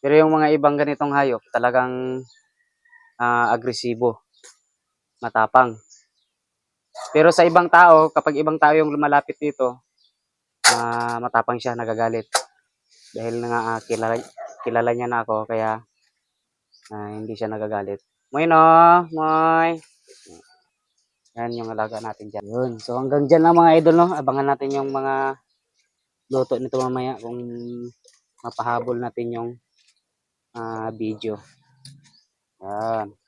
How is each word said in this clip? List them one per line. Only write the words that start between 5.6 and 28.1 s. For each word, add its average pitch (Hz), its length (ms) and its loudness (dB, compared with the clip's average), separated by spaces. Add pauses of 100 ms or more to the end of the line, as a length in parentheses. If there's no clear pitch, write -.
Pero 160 200 6
sa 170 120 4
ibang 170 240 4
tao, 165 440 8
kapag 147 280 -2
ibang 156 200 -2
tao 151 160 6
yung 151 160 2
lumalapit 143 480 0
dito, 131 440 -4 (880)
ah, 117 480 -4
matapang 120 400 -2
siya, 120 160 -6
nagagalit. 113 520 -4 (880)
Dahil 113 280 -8
nga, 113 320 -4
ah, 110 40 -8
kilala, 113 360 -4 (480)
kilala 117 280 0
niya 120 160 -6
na 117 160 -4
ako, 110 240 -4
kaya, 110 320 -4 (1120)
ah, 104 200 -12
hindi 107 200 -12
siya 107 160 -8
nagagalit. 104 520 -8 (340)
Moy, 151 100 -2
no? 165 160 6 (540)
Moy! 160 640 0 (1600)
Yan 117 160 -8
yung 117 160 -10
alaga 110 320 -8
natin 107 320 -14
dyan. 101 160 -12
Yun. 120 320 -4
So, 123 160 -8
hanggang 135 320 -2
dyan 160 160 6
lang, 170 160 6
mga 165 200 6
idol, 160 200 4
no? 175 160 4
Abangan 139 400 -2
natin 139 160 -6
yung 139 160 -4
mga 135 480 -4 (960)
luto 131 260 -2
nito 127 220 -4
mamaya 127 400 -4
kung 120 180 -12 (1000)